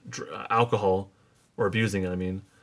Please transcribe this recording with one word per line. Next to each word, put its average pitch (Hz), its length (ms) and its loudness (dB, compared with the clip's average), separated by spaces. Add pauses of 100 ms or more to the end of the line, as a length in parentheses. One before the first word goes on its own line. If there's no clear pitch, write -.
dr-, - 400 -12
alcohol, 104 640 2 (440)
or 110 120 2
abusing 101 360 0
it, 92 60 -2
I 90 60 -4
mean, 92 260 -4 (220)